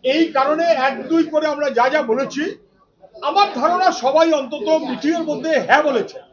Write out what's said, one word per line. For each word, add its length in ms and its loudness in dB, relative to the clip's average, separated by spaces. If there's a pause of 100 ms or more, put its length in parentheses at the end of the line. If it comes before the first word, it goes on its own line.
এই 220 2
কারণে 400 0
এক 440 0
দুই 160 2
করে 220 0
আমরা 240 -2
যা 180 2
যা 140 0
বলেছি, 540 -4 (640)
আমার 320 2
ধারণা 380 2
সবাই 400 2
অন্তত 360 -4
মিটিংয়ের 540 0
মধ্যে 380 -2
হ্যাঁ 220 2
বলেছে 360 -2 (140)